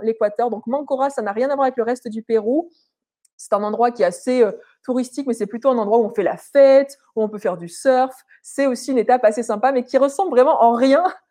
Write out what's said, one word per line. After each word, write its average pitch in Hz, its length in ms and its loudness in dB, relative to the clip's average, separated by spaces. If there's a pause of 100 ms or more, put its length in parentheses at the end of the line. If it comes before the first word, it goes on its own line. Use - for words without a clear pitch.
l'Équateur. 220 440 -2
Donc, 220 200 -8
Mancora, 269 420 -4
ça 247 120 -8
n'a 202 100 -4
rien 247 180 -2
à 277 60 -4
voir 277 80 0
avec 262 120 -2
le 233 60 -2
reste 240 240 -6
du 220 160 -10
Pérou. 240 480 -2 (680)
C'est - 160 -16
un 202 120 0
endroit 214 260 0
qui 240 120 -4
est 180 40 4
assez, 247 380 0
euh, 196 80 2 (320)
touristique, 254 420 -6
mais - 80 -2
c'est - 140 -6
plutôt 240 220 -2
un 247 80 2
endroit 214 200 2
où 233 60 2
on 214 100 -8
fait 208 80 -2
la - 140 -2
fête, 277 600 4 (200)
où 220 80 -2
on 214 40 -2
peut 214 100 -12
faire 185 180 -4
du 170 120 -12
surf. 262 460 0 (280)
C'est 277 260 -2
aussi 247 240 -6
une 262 60 0
étape 247 260 2
assez 226 180 0
sympa, 226 300 -2
mais 254 100 -2
qui 254 160 0
ressemble 277 320 -2
vraiment 262 320 4
en 233 120 4
rien 269 280 2 (280)